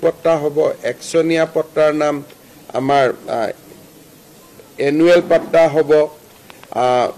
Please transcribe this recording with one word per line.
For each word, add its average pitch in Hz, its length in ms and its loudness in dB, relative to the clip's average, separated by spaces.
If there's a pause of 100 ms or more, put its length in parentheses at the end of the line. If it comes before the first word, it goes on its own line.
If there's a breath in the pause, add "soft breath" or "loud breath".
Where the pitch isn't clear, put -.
পট্টা 165 360 0
হ'ব, 147 360 -2 (100)
একচনীয়া 160 720 -2
পট্টাৰ 156 400 -2
নাম 147 300 -4 (480 loud breath)
আমাৰ, 135 400 0 (160)
আ, 113 220 -4 (1300)
এনুৱেল 160 500 2
পট্টা 165 400 2
হ'ব, 151 400 2 (640 loud breath)
আহ, 123 480 0